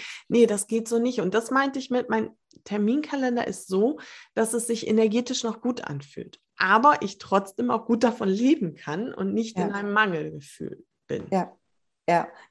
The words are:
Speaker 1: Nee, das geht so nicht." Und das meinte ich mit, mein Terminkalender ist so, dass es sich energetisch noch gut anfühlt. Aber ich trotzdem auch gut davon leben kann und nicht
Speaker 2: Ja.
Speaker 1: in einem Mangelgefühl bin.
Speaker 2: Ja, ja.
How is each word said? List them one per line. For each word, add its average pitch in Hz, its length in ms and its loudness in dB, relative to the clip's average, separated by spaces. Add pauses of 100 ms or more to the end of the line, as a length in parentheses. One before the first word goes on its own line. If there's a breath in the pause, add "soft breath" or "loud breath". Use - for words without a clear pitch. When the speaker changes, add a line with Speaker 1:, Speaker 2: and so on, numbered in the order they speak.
(280 loud breath)
Speaker 1:
Nee, 233 180 6
das 202 220 -2
geht 226 200 -2
so 233 100 0
nicht." 240 220 0
Und 185 140 0
das 220 160 0
meinte 269 300 0
ich - 100 -12
mit, 247 180 0
mein 220 220 -2 (340)
Terminkalender 247 840 0
ist - 220 -8
so, 202 300 2 (360 loud breath)
dass 226 200 0
es 226 140 -2
sich 233 180 -4
energetisch 220 560 2
noch 220 180 -4
gut 247 240 -2
anfühlt. - 540 -12 (180)
Aber 226 460 6
ich 202 160 -6
trotzdem 202 520 0
auch 226 160 -2
gut 233 180 2
davon 226 240 0
leben 226 480 2
kann 185 360 -6
und 196 220 -4
nicht 220 240 -2
Speaker 2:
Ja. 180 80 0
Speaker 1:
in 202 60 -4
einem 202 200 -4
Mangelgefühl 156 920 -4 (240)
bin. 147 240 -6
Speaker 2:
Ja, 185 200 -2 (560)
ja. 170 200 2 (220 loud breath)